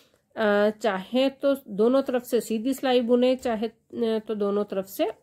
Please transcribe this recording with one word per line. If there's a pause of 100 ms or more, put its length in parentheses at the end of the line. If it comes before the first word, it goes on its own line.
(360)
अ,
चाहे
तो (120)
दोनों
तरफ
से
सीधी
सिलाई
बुने,
चाहे,
अ,
तो
दोनों
तरफ
से (140)